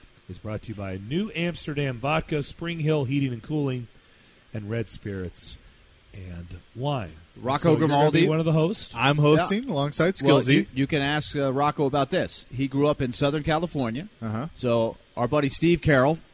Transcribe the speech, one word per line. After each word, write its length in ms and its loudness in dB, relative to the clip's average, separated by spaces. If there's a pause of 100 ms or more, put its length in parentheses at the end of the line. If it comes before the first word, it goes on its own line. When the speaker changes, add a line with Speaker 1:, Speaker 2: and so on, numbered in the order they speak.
(280)
Speaker 1:
is 100 -14
brought 240 -8
to 60 -14
you 80 -8
by 200 -8 (120)
New 260 -2
Amsterdam 640 -4
Vodka, 460 -2
Spring 340 -8
Hill 260 2
Heating 280 0
and 100 -10
Cooling, 460 -4 (680)
and 160 -8
Red 180 -4
Spirits 720 -10 (560)
and 320 -14 (280)
Wine. 360 -4 (260)
Speaker 2:
Rocco 260 -4
Speaker 1:
So 80 6
you're 100 6
gonna 140 4
Speaker 2:
Grimaldi. 280 4
Speaker 1:
be 60 4
one 100 2
of 80 0
the 60 2
hosts? 440 0
Speaker 3:
I'm 220 4
hosting 460 4
Speaker 2:
Yeah. 80 -4
Speaker 3:
alongside 500 0
Speaker 2:
Well, 180 8
Speaker 3:
Skillsy. 140 4
Speaker 2:
you, 180 4
you 140 -2
can 160 0
ask, 340 -2
uh, 160 0
Rocco 320 0
about 260 2
this. 440 -4
He 140 -2
grew 180 2
up 160 2
in 100 -2
Southern 300 -2
California. 680 -2 (140)
Speaker 3:
Uh-huh. 320 -4
Speaker 2:
So 420 0 (200)
our 120 0
buddy 200 2
Steve 340 2
Carroll, 360 4 (160)